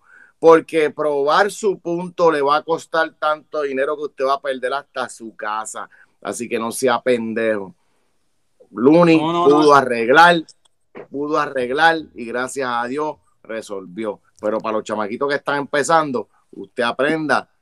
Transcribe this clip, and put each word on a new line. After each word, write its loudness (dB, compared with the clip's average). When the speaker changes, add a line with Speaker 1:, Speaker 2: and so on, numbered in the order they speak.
Speaker 1:
porque 4
probar 0
su -4
punto 0
le 0
va 2
a -2
costar -4
tanto -4
dinero -2
que -10
usted -6
va 0
a -4
perder -4
hasta -8
su -16
casa. -8
Así -8
que -4
no -4
sea 0
pendejo. -2
Luni 6
Speaker 2:
No, 0
no, 0
Speaker 1:
pudo 6
Speaker 2:
no. 6
Speaker 1:
arreglar, 4
pudo -4
arreglar 0
y -12
gracias -4
a -2
Dios -6
resolvió. -10
Pero -2
para -4
los -4
chamaquitos -4
que 0
están -4
empezando, 0
usted -10
aprenda -2